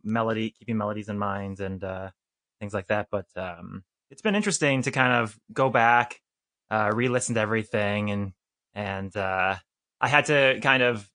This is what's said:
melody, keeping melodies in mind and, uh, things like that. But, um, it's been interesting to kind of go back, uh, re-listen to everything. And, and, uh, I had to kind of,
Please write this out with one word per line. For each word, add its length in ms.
melody, 460
keeping 280
melodies 300
in 100
mind 400
and, 240
uh, 280
things 120
like 140
that. 240
But, 160
um, 460
it's 120
been 140
interesting 460
to 100
kind 200
of 120
go 180
back, 500
uh, 240
re-listen 400
to 60
everything. 720
And, 200
and, 420
uh, 400
I 80
had 180
to 360
kind 220
of, 300